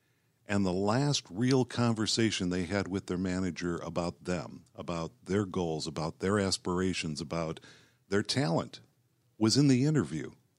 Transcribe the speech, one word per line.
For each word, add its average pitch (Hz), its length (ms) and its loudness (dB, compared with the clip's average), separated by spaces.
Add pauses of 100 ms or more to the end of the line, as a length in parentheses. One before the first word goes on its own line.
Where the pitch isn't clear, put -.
(480)
and 101 180 0
the 92 60 0
last 113 580 0
real 123 360 2
conversation 110 840 0
they 90 120 0
had 90 240 -2
with 92 200 -4
their 90 100 0
manager 90 680 -2
about 85 400 -4
them, 87 400 -6 (120)
about 85 360 -6 (140)
their 98 200 0
goals, 82 420 -2
about 78 320 -6
their 101 200 2
aspirations, 90 800 -2
about 80 400 -6 (480)
their 101 160 2
talent, 147 560 -2 (580)
was 110 200 4
in 147 100 8
the 127 160 6
interview. 90 480 0 (280)